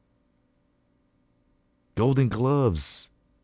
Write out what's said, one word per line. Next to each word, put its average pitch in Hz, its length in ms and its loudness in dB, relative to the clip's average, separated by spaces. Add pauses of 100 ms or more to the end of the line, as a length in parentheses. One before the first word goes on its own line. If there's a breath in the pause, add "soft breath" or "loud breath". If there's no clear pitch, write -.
(1900)
Golden 131 340 2
Gloves. 117 840 -2 (340)